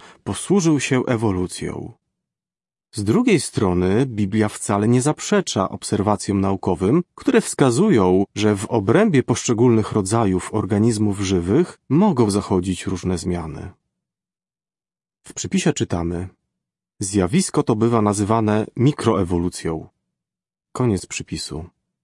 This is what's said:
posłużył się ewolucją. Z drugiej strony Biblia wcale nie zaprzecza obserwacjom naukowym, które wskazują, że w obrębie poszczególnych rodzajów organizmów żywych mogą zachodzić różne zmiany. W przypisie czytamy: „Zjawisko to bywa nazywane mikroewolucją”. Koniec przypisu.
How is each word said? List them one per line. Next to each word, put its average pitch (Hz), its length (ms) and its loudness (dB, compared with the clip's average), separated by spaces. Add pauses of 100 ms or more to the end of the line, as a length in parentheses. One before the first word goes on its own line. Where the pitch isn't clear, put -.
(240)
posłużył 160 560 0
się 127 260 0
ewolucją. 90 840 -4 (1000)
Z 104 120 -4
drugiej 185 360 2
strony 95 680 0
Biblia 104 420 0
wcale 104 400 0
nie 123 140 4
zaprzecza 151 640 0
obserwacjom 101 720 -2
naukowym, 98 640 0 (120)
które 240 260 2
wskazują, 117 840 2 (100)
że 104 220 0
w 98 100 -8
obrębie 123 560 2
poszczególnych 113 680 2
rodzajów 101 640 0
organizmów 104 640 0
żywych 98 580 0 (100)
mogą 135 420 2
zachodzić 95 560 -2
różne 92 320 -4
zmiany. 85 540 -8 (1500)
W - 100 -20
przypisie - 380 -2
czytamy: 87 560 -4 (720)
„Zjawisko 104 600 0
to 120 140 0
bywa 113 260 2
nazywane 107 640 2 (100)
mikroewolucją”. 90 1120 0 (840)
Koniec 110 340 0
przypisu. - 580 -10 (400)